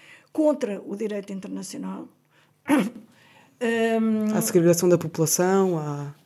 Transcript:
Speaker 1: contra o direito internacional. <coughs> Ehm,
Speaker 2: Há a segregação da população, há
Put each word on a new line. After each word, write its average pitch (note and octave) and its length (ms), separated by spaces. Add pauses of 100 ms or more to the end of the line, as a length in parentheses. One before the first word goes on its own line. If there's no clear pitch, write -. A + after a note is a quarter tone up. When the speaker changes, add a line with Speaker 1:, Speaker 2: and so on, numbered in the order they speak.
(320)
Speaker 1:
contra G#3+ 520
o G3+ 120
direito G3+ 360
internacional. F#3+ 760 (580)
<coughs> - 20 (920)
Ehm, A3+ 720
Speaker 2:
Há G#3+ 40
a A3 40
segregação F3 460
da F3 100
população, F3+ 800
há C#3+ 340 (140)